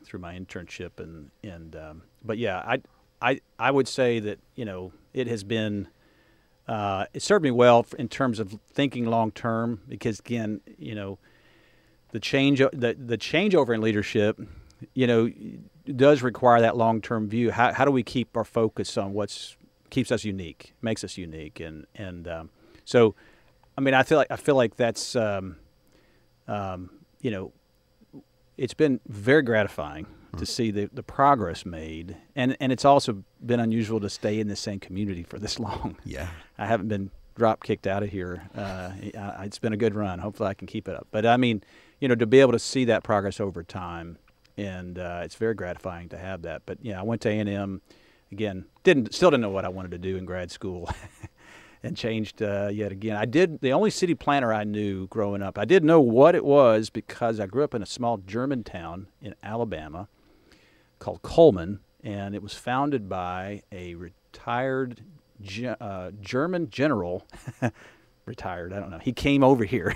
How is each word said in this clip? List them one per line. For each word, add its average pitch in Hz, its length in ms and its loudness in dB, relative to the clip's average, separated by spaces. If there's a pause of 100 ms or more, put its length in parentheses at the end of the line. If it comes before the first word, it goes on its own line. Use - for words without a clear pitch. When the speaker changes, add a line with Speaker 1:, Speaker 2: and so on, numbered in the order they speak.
Speaker 1:
through - 160 -14
my 87 180 -12
internship. 90 600 -14
And, 80 320 -16 (120)
and, 82 320 -16
um, 78 260 -16 (220)
but 107 140 -6
yeah, 104 220 -2
I, 123 220 -2 (400)
I, 131 180 0 (180)
I 123 140 2
would 135 160 4
say 120 320 2
that, 104 180 -6 (180)
you 127 100 -8
know, 92 260 -8 (220)
it 127 140 -2
has 113 180 -4
been, 104 420 -2 (800)
uh, 101 460 -2
it - 100 -10
served 196 200 4
me 139 80 4
well 120 280 10
f-, - 140 -2
in - 160 -6
terms 123 320 -2
of 101 180 -8 (140)
thinking 127 320 0
long 113 260 2
term, 113 560 -4
because 113 320 -6
again, 110 400 -6 (180)
you 139 160 -12
know, 98 260 -10 (920)
the 120 80 -6
change 139 420 2
o-, 135 120 6
the, 120 260 -2
the 117 180 -4
changeover 156 560 2
in 110 80 0
leadership, 107 580 2 (540)
you 127 140 2
know, 117 240 4 (640)
does 135 260 8
require 120 400 6
that 113 160 4
long 113 240 2
term 110 260 -4
view. 113 240 0
How, 117 220 4
how 127 100 2
do 143 80 6
we 127 120 2
keep - 340 -4
our 113 60 -2
focus 110 540 -2
on 98 160 -4
what's - 440 -8 (320)
keeps - 220 -2
us 110 120 0
unique, 95 500 -10 (100)
makes 113 200 -4
us - 140 -12
unique, 80 420 -14
and, 80 360 -14
and, 90 320 -12
um, 82 220 -10 (360)
so, 117 300 6 (600)
I 139 60 -4
mean, 135 140 4
I 131 80 6
feel 156 160 4
like, 135 100 4
I 127 60 -6
feel 147 200 0
like 120 200 2
that's, - 400 -2
um, 101 400 -2 (920)
um, 95 420 -6 (320)
you 127 100 -4
know, 95 200 -8 (1080)
it's 131 160 -4
been 143 340 2
very 107 340 4
gratifying 98 640 0 (280)
to 85 60 -10
Speaker 2:
Hmm. - 60 -4
Speaker 1:
see 113 260 -2
the, 101 220 -4
the 123 80 -12
progress 123 640 2
made, 80 500 -10 (200)
and, 127 240 0
and 131 120 0
it's 120 140 0
also 135 380 4 (200)
been 120 160 0
unusual 113 420 0
to 101 100 -4
stay 107 280 -2
in 107 80 -2
the 101 80 -6
same 98 240 -8
community 95 440 -6
for - 160 -14
this 104 200 -8
<laughs> - 0 -
long. 104 460 -6
Speaker 2:
Yeah. 73 220 -8 (300)
Speaker 1:
I 104 100 -4
haven't 110 200 2
been 98 220 -4 (260)
drop 110 280 2
kicked - 240 -2
out 98 160 -2
of 101 60 -6
here. 90 340 -8 (120)
Uh, 95 360 -8
I, 101 260 -12
I, 101 280 -10
it's 104 140 -12
been 113 140 -2
a 107 40 -4
good 107 180 0
run. 95 240 -4
Hopefully 101 300 -4
I 98 40 -4
can 95 140 -14
keep 107 200 -10
it 90 80 -8
up. - 140 -14
But 107 160 0
I 117 120 8
mean, 117 260 2 (360)
you 139 80 0
know, 123 80 6
to 117 120 2
be 127 140 10
able 131 100 8
to 117 80 4
see 131 260 0
that 110 180 4
progress 101 360 0
over 87 240 -6
time, 85 540 -12 (380)
and, 92 440 -10
uh, 87 240 -8
it's 82 120 -12
very 113 200 0
gratifying 87 540 -8
to - 80 -14
have 92 260 -10
that. 82 240 -10
But - 140 -10
yeah, 101 180 -8
I 95 40 -8
went 113 180 -2
to - 80 2
A 107 100 0
and 104 100 0
M, 98 320 -4 (500)
again, 98 340 -6 (180)
didn't, 139 320 4
still 175 160 6
didn't 131 100 4
know 107 80 -2
what 95 160 -2
I 95 40 -4
wanted 92 220 -10
to 87 60 -10
do 92 200 -4
in 92 80 -8
grad 90 260 -8
school 90 380 -8 (480)
<laughs> - 460 -20
and - 140 -8
changed, 110 460 -4
uh, 101 280 -2
yet 104 200 -4
again. 104 240 -4
I 104 100 0
did, 151 360 2
the 131 120 2
only 202 160 4
city 175 240 0
planner 135 400 0
I 107 120 0
knew 101 420 -4
growing 101 340 -4
up, 95 160 -8
I 104 80 -2
did 170 180 6
know 160 180 8
what 135 340 8
it - 100 0
was 120 460 6
because 113 480 -4
I 101 80 -4
grew 117 160 0
up 147 100 -4
in 113 80 -4
a 95 60 -10
small 120 300 -2
German 113 460 -4
town 90 440 -12 (140)
in 110 200 -14
Alabama 95 640 -8 (920)
called 92 220 -8
Coleman, 104 580 4 (240)
and 101 320 -8
it 104 80 -8
was 104 100 -14
founded 131 540 -4
by 92 640 -8
a 90 240 -12
retired 123 1040 -6 (420)
Ge-, 101 220 -10 (160)
uh, 92 400 -10
German 147 500 -2
general, 101 560 -2 (360)
<laughs> 120 100 0 (540)
retired, 90 480 -10
I 101 80 -8
don't 95 100 -12
know. 82 80 -14
He 123 140 -4
came 139 280 2
over 131 220 6
here. 104 320 -2